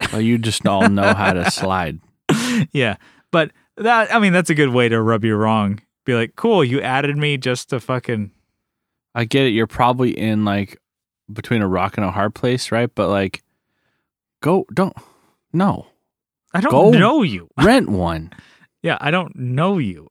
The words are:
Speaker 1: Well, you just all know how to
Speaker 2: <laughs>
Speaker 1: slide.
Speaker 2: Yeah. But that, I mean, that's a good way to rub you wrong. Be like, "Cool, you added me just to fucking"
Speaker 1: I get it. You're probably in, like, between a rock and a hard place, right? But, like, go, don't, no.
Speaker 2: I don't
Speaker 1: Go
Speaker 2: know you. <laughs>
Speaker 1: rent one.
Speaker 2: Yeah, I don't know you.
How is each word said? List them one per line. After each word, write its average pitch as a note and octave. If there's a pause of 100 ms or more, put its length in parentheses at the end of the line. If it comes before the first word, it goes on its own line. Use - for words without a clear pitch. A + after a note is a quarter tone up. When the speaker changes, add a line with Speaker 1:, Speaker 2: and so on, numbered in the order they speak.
(120)
Speaker 1:
Well, G#2+
you A#2
just A2+
all G2+
know G2+
how G2
to F2+
Speaker 2:
<laughs> -
Speaker 1:
slide. F2+ (720)
Speaker 2:
Yeah. A#2 (340)
But D#3+ (260)
that, A3+
I A#3
mean, G3+
that's F3
a E3+
good D3
way A#2+
to A2+
rub A2
you A2
wrong. G#2+ (260)
Be B2+
like, A2+
"Cool, G#3
you B2+
added C#3
me D3
just B2+
to C3
fucking" A#2 (840)
Speaker 1:
I A#2
get C3+
it. B2+
You're A2+
probably B2
in, G#2+
like, G2+ (520)
between G#2+
a G2+
rock F#2
and G#2
a F#2
hard G#2
place, B2
right? A#2
But, F#2
like, G2 (960)
go, F3
don't, F#3 (560)
no. D#3+ (640)
Speaker 2:
I F3+
don't A#3+
Speaker 1:
Go D#3+
Speaker 2:
know A#3+
you. F#2+
<laughs> -
Speaker 1:
rent G3
one. E2+ (500)
Speaker 2:
Yeah, E3
I C#3+
don't F3
know C3+
you. F2+